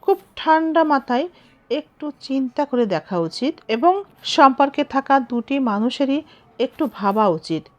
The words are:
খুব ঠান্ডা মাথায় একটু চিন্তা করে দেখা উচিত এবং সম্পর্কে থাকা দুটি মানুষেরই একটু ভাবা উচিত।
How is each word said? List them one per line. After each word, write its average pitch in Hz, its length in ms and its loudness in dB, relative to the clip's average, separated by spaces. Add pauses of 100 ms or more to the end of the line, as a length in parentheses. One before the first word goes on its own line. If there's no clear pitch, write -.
খুব 392 160 2 (180)
ঠান্ডা 320 480 2
মাথায় 277 420 0 (440)
একটু 294 360 -8 (140)
চিন্তা 269 460 -4
করে 247 200 0
দেখা 180 340 -4
উচিত 202 340 -4 (140)
এবং 247 260 2 (340)
সম্পর্কে 277 560 4
থাকা 269 360 -2
দুটি 240 400 -6
মানুষেরই 254 600 -2 (400)
একটু 269 240 -4 (100)
ভাবা 208 340 0
উচিত। 160 360 -4 (160)